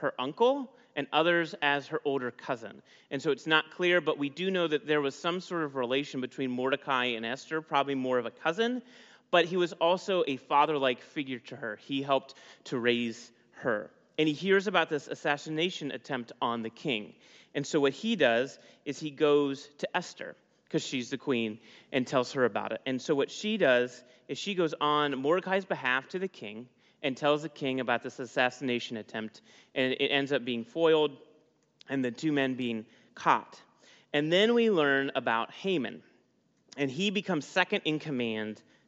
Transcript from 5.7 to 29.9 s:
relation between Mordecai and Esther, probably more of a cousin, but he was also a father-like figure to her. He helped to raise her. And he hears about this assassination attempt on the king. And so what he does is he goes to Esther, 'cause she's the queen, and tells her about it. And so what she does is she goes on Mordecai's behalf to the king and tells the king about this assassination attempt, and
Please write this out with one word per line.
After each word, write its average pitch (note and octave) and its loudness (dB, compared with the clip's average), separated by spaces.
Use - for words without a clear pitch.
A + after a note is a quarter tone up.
relation C3+ -2
between B2+ -4
Mordecai B2+ 0
and A#2 -4
Esther, C3+ -6
probably C#3 0
more B2+ 0
of A#2 0
a A#2 -6
cousin, A3+ -2
but F3 6
he F3 -2
was F3 2
also F3+ 2
a C3+ -2
father-like C#3+ 2
figure C3 -8
to - -14
her. A2 -6
He C3+ -4
helped C#3 0
to C#3 -4
raise A#2+ 0
her. A2 -4
And D#3 4
he D3+ 2
hears F#3+ 2
about F3+ 2
this D3 -2
assassination D#3 -2
attempt B2 -6
on A#2 0
the A2 -6
king. A2 -6
And C#3+ -4
so - 0
what C#3 4
he A3 -2
does C3 2
is C#3+ -8
he D#3 -6
goes C#3+ 2
to - -6
Esther, - -8
'cause D#3 -2
she's B2 -6
the C3+ -4
queen, A#2 -2
and B2+ 0
tells B2 0
her C3+ 2
about G#2 -2
it. - -6
And C3 -4
so D#3+ -2
what C#3 0
she G#3+ -4
does B2 2
is C#3+ -8
she G3+ -6
goes E3 0
on D3 2
Mordecai's F3+ 0
behalf C3+ -2
to F#3+ -8
the F#3+ -6
king A2+ -14
and C3+ -2
tells D3 2
the D#3+ -8
king C3 -2
about A#2+ 0
this - -10
assassination B2 -2
attempt, A2 -8
and C3 2